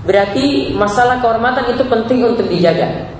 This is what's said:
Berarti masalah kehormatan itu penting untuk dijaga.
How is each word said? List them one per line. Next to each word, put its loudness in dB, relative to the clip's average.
Berarti 0
masalah 0
kehormatan 0
itu 0
penting 0
untuk 0
dijaga. 0